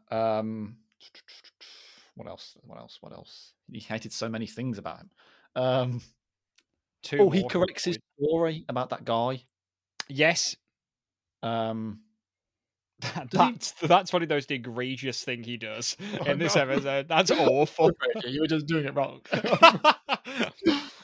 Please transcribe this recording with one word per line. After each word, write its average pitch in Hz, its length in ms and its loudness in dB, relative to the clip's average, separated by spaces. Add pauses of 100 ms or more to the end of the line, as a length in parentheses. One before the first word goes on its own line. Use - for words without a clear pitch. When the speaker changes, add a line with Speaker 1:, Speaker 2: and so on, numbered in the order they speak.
(100)
Speaker 1:
Um, 110 680 -2 (1400)
what - 140 -16
else? - 340 -18
What - 160 -20
else? 117 220 -20
What - 120 -18
else? - 420 -20 (180)
He 110 80 -14
hated 110 320 -10
so 117 160 -6
many 113 180 -6
things 120 320 -6
about 87 200 -10
him. - 120 -20 (460)
Um, 127 440 0 (1000)
Speaker 2:
Two - 200 -2
Speaker 1:
oh, - 80 8
he 175 100 4
Speaker 2:
more 123 100 -2
Speaker 1:
corrects - 340 0
his 175 140 0
Speaker 2:
points. 147 320 -4
Speaker 1:
story 160 380 0
about 127 220 -4
that - 140 -8
guy. 120 380 0 (680)
Speaker 2:
Yes. 151 460 2 (880)
Speaker 1:
Um, 113 600 -4 (1000)
Speaker 2:
<laughs> - 0 -
That, 135 300 -8
Speaker 1:
does 185 100 4
he 247 120 4
Speaker 2:
that's, - 280 -8
that's 175 320 4
one 180 100 2
of 156 60 -2
those 147 180 0
egregious 123 800 -6
thing 120 180 -6
he 120 140 -8
does 110 400 -6 (120)
Speaker 1:
<laughs> 208 120 -6
Oh, 165 40 -4
Speaker 2:
in 143 140 2
this 156 160 0
Speaker 1:
no. 151 140 6
Speaker 2:
episode. 139 400 -2
That's 165 220 4
Speaker 1:
<laughs> - 20 6
Speaker 2:
awful. 156 580 4 (360)
Speaker 1:
You 139 160 -2
were 160 40 2
just 151 200 0
doing 156 180 0
it 135 100 -4
wrong. 135 280 -2 (100)
<laughs> - 0 -
Speaker 2:
<laughs> 277 1500 0 (180)